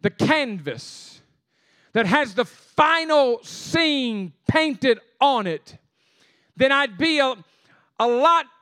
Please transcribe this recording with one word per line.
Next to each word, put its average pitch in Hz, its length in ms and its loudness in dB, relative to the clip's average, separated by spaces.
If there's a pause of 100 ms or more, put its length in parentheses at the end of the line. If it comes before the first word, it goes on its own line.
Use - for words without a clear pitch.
the 202 80 -2
canvas 202 1120 -6 (680)
that 226 140 0
has 226 300 0
the 240 100 0
final 302 960 0
scene 254 880 -4 (160)
painted 269 520 0 (200)
on 254 260 2
it, 160 320 -10 (760)
then 262 160 2
I'd 277 260 0
be 311 220 0
a, 262 160 0 (640)
a 233 80 2
lot 285 380 2 (160)